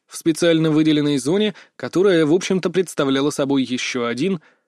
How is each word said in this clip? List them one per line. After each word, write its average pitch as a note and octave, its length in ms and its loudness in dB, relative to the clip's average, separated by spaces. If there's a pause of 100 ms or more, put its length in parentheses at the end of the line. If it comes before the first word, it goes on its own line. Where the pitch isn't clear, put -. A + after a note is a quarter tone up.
в - 120 -18
специально D#3+ 520 2
выделенной D3+ 480 2
зоне, F#3 380 -2 (200)
которая, E3 520 2
в D3 60 2
общем-то, F#3 360 0
представляла D3 640 -2
собой C#3 320 0
ещё B2 420 -4
один, D3+ 340 -4 (280)